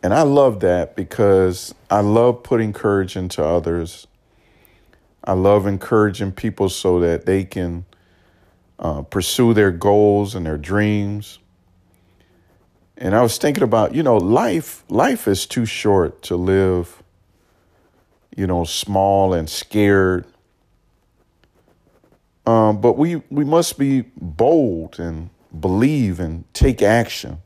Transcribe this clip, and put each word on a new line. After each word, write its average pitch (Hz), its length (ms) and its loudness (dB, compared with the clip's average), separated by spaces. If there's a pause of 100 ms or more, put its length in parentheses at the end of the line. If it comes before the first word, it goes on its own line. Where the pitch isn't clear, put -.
And 92 100 0
I 147 80 4
love 139 380 4
that 90 360 0
because 95 760 0 (160)
I 104 120 2
love 117 420 2
putting 113 300 -2
courage 98 440 -2
into 90 260 -6
others. 82 600 -4 (1200)
I 95 100 -2
love 98 320 4
encouraging 101 680 0
people 101 360 -4
so 92 300 0
that 85 260 0
they 98 180 0
can, 87 420 -8 (920)
uh, 73 240 -6
pursue 110 540 0
their 104 160 4
goals 101 640 2
and 87 100 -6
their 78 140 -4
dreams. 104 800 -4 (1600)
And 101 160 -2
I 147 60 4
was - 160 0
thinking 147 240 0
about, 110 320 2
you 151 80 -2
know, 127 160 2
life, 147 720 -2
life 226 380 0
is 98 180 -2
too 117 220 -4
short 98 560 -2
to - 120 -6
live, 92 680 -2 (1300)
you 95 120 -4
know, 87 160 -2
small 98 680 0
and 80 140 -4
scared. 95 800 0 (2250)
Um, 110 340 4
but 120 120 4
we, 160 240 0 (120)
we 143 160 -2
must 160 320 0
be 139 240 0 (180)
bold 95 800 0
and 85 320 -10 (300)
believe 101 600 0
and 82 360 -10
take - 260 2
action. 110 640 0